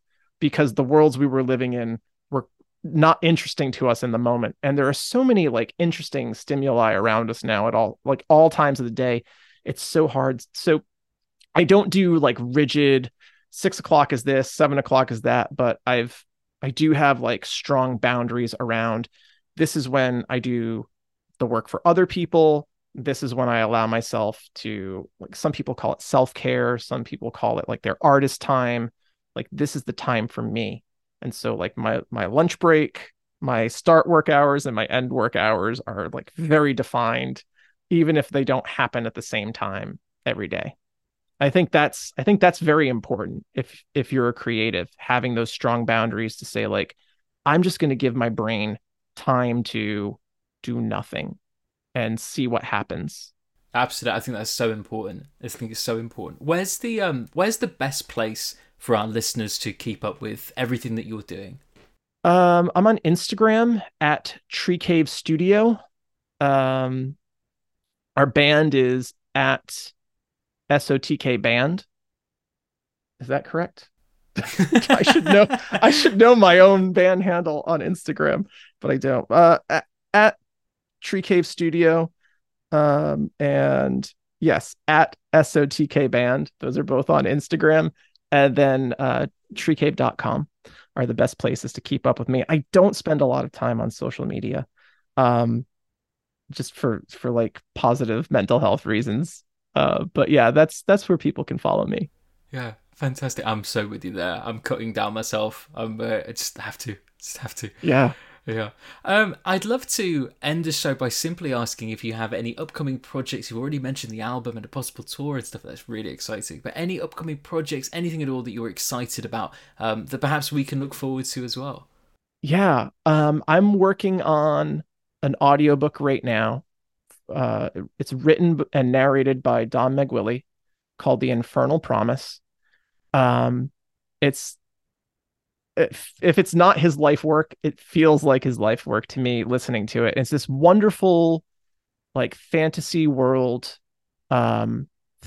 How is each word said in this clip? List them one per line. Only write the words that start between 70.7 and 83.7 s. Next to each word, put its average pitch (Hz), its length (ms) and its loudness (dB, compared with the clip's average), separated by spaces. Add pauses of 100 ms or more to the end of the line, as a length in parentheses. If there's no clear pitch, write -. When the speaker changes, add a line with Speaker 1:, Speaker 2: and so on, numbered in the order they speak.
Speaker 1:
S 143 180 2
O 139 80 2
T 143 200 -4
K 123 200 0
Band. 123 480 0 (1300)
Is 120 80 -16
that 139 180 -4
correct? - 440 -8 (240)
<laughs> - 240 -20
I - 640 2
should 302 220 4
know, 208 200 8 (260)
I 208 200 4
should 294 260 2
know 240 180 10
my 185 240 8
own 190 340 8
band 185 280 4
handle 170 460 -2
on 156 140 0
Instagram, 156 640 -2 (340)
but - 100 -4
I 135 80 0
don't. 131 320 -2
Uh, 170 300 6 (100)
a-, - 140 -2 (300)
at 214 240 6 (640)
Tree 190 200 -4
Cave 175 240 2
Studio, 165 640 0 (600)
um, 147 580 2 (100)
and 139 720 0 (280)